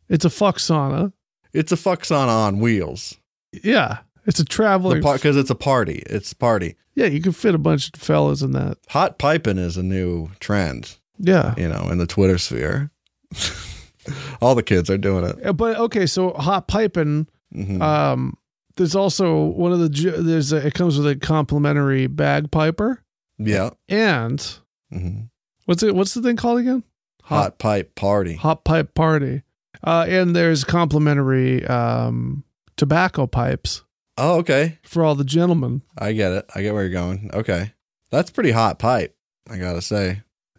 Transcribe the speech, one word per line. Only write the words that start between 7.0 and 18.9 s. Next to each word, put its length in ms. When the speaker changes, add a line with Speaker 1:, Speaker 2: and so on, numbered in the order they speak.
Speaker 1:
you 160
can 100
fit 240
a 20
bunch 360
of 80
fellas 400
in 100
that. 280
Speaker 2:
Hot 280
piping 400
is 200
a 60
new 480
trend, 560
Speaker 1:
Yeah. 400
Speaker 2:
you 120
know, 200
in 100
the 60
Twitter 320
sphere. 540
<laughs> 1080
All 140
the 80
kids 260
are 80
doing 260
it. 220
Speaker 1:
Uh, 80
but, 240
okay, 280
so 280
hot 340
piping, 600
Speaker 2:
Mm-hmm. 260
Speaker 1:
um, 560
there's 200